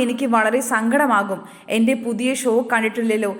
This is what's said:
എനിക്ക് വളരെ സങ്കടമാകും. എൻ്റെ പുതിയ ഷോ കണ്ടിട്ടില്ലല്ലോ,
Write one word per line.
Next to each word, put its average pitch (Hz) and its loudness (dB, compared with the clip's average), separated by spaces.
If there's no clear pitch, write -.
എനിക്ക് 240 -2
വളരെ 226 2
സങ്കടമാകും. 220 0
എൻ്റെ 226 4
പുതിയ 240 -2
ഷോ 254 0
കണ്ടിട്ടില്ലല്ലോ, 220 0